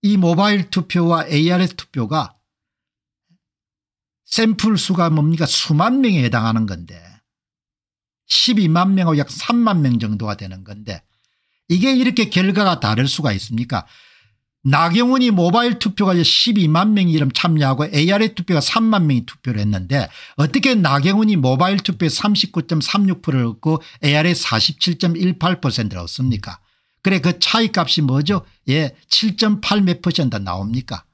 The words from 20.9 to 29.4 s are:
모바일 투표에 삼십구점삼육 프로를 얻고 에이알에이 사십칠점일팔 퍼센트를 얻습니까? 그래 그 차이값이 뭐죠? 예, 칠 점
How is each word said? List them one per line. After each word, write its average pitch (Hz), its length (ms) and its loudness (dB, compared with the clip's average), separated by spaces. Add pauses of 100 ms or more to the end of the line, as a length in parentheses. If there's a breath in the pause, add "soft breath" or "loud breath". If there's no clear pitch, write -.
모바일 143 400 2
투표에 170 320 -2
삼십구점삼육 190 1120 -2
프로를 131 240 0
얻고 151 360 -2 (220 loud breath)
에이알에이 156 320 2
사십칠점일팔 175 1300 -2
퍼센트를 107 420 -4
얻습니까? 120 560 -6 (420)
그래 190 200 0
그 175 180 -2
차이값이 185 600 0
뭐죠? 147 440 0 (220 soft breath)
예, 143 260 0 (140 soft breath)
칠 208 300 0
점 208 240 0